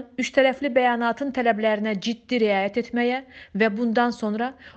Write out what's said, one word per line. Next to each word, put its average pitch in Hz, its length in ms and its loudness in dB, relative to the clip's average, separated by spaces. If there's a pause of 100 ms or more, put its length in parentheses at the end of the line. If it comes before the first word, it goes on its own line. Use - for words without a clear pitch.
(160)
üç 247 160 -4
tərəfli 262 400 2
bəyanatın 240 600 0
tələblərinə 214 640 0
ciddi 233 420 -4
riayət 202 400 0
etməyə 240 380 -2 (340)
və 214 200 2
bundan 240 440 0
sonra 226 380 -4 (240)